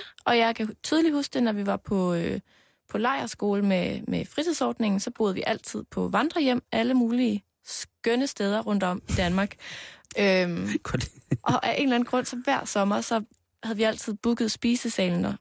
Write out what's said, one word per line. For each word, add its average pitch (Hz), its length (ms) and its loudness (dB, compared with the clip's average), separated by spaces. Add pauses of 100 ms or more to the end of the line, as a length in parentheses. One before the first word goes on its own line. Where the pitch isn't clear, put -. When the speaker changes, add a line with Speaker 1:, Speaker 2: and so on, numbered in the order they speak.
(260)
Speaker 1:
og 240 120 4
jeg 226 180 2
kan 214 280 -4
tydeligt 320 300 4
huske 285 200 -2
det, 254 100 2
når 226 80 2
vi 202 140 -2
var 196 120 0
på, 180 360 0
øh, 170 260 -2 (500)
på - 80 -4
lejrskole 220 640 -2
med, 196 460 0
med 180 180 -2
fritidsordningen, 240 760 0
så 240 120 -4
boede 202 220 0
vi 185 140 -6
altid - 360 -4
på 180 240 -4
vandrehjem 254 640 2
alle 233 220 2
mulige 233 500 2 (200)
skønne - 640 -2
steder 208 340 0
rundt 208 220 0
om 180 260 -2
i - 20 -2
Danmark. 185 440 2
Speaker 2:
<laughs> - 80 -20 (560)
Speaker 1:
Øhm, 185 480 2 (160)
Speaker 2:
Godt. - 260 -2 (340)
Speaker 1:
og - 240 0
af - 100 0
en 285 60 0
eller 254 120 2
anden 240 120 2
grund, 247 180 0
så - 180 -6
hver - 220 -2
sommer, 202 360 0
så 226 220 -2 (400)
havde 220 140 -4
vi 220 60 2
altid 220 300 0
booket 233 380 0
spisesalen 190 760 0 (160)